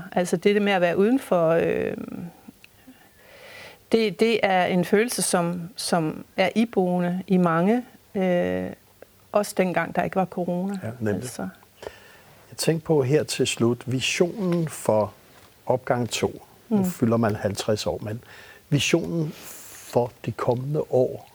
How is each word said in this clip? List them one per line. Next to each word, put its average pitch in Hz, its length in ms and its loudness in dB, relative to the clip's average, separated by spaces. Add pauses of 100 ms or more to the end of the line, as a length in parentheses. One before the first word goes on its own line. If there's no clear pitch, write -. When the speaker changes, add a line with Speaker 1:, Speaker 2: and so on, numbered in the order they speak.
(120)
Speaker 1:
altså 180 240 2
det 202 180 2
der 208 60 4
med 202 120 2
at 185 80 2
være 175 180 2
udenfor, 196 500 4
øh, 165 440 2 (2000)
det, 220 280 2
det 226 220 4
er 185 220 2
en 180 200 2
følelse, 214 380 0
som, 175 540 -2
som 160 480 -2 (120)
er 190 180 2
iboende 180 720 0
i 190 100 4
mange, 180 480 4 (300)
øh, 185 520 0 (640)
også 208 240 0
dengang, 170 400 0
der 175 60 0
ikke 170 140 -4
var 190 80 2
corona. 185 580 -4
Speaker 2:
Ja, 113 60 -6 (120)
nemlig. 104 220 0
Speaker 1:
Altså. - 260 -8 (1040)
Speaker 2:
Jeg - 60 -16
tænker 160 300 0
på 151 160 4
her 143 200 4
til - 240 0
slut, 120 400 0
visionen 170 840 0
for 107 440 0 (540)
opgang 123 440 0
to. - 320 -4 (260)
Nu 220 80 0
Speaker 1:
Mm. 190 80 2
Speaker 2:
fylder 117 320 2
man 107 200 2
halvtreds 104 500 -2
år, - 160 -4
men 110 180 -8 (480)
visionen 165 640 0 (600)
for 120 200 0 (140)
de 120 60 -4
kommende 131 480 -2 (120)
år, 127 420 0